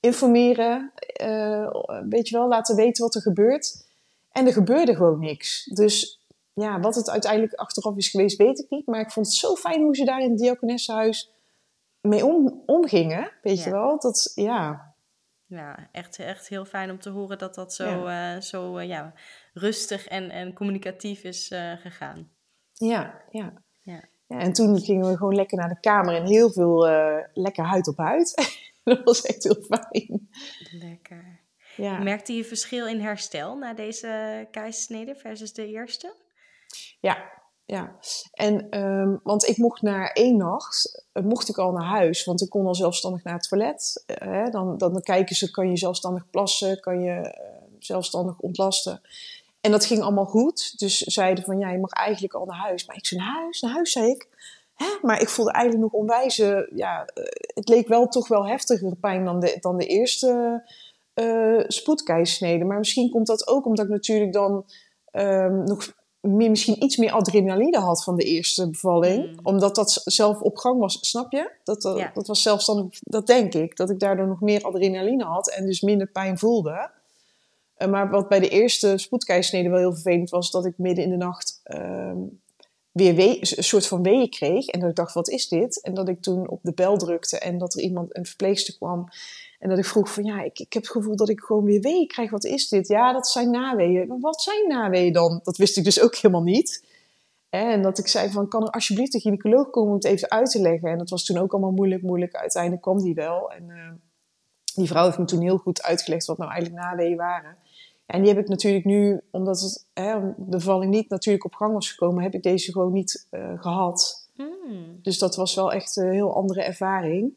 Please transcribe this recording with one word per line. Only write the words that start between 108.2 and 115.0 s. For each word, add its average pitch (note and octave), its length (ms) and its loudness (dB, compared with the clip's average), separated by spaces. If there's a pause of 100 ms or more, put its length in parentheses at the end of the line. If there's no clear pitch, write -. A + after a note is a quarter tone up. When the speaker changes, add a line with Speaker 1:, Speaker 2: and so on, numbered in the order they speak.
Speaker 1:
die G#3 120 8
heb G3+ 80 0
ik G3+ 60 -4
natuurlijk G3 360 0
nu, G3+ 360 4 (100)
omdat F#3+ 300 -2
het, F#3+ 340 -8
hè, G#3 260 -4
de G3 160 -4
bevalling F#3+ 560 0
niet A3 160 2
natuurlijk G3+ 360 0
op F#3 100 -8
gang G#3+ 180 -2
was G#3 180 -4
gekomen, F3+ 320 0
heb F#3 120 -4
ik F#3+ 80 -6
deze F#3 300 0
gewoon F3+ 200 0
niet, F#3+ 380 -4
eh, - 220 -10 (100)
gehad. F3+ 720 -2
Speaker 2:
Hmm. B3+ 640 -14